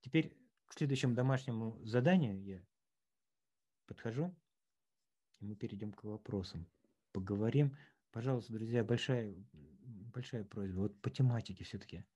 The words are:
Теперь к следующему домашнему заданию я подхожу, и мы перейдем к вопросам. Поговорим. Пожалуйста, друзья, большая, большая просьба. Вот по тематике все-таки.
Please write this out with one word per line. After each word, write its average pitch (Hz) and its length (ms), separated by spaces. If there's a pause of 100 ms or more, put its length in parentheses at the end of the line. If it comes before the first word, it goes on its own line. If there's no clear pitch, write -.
Теперь 156 320 (320)
к - 60
следующему 135 400
домашнему 117 720
заданию 123 580
я 95 180 (1300)
подхожу, 147 460 (1040)
и 104 60
мы 104 100
перейдем 107 380
к - 100
вопросам. 104 640 (440)
Поговорим. 110 680 (340)
Пожалуйста, 120 420
друзья, 113 300
большая, 117 520 (760)
большая 123 300
просьба. 95 380
Вот 104 200
по - 80
тематике 117 540
все-таки. - 400 (120)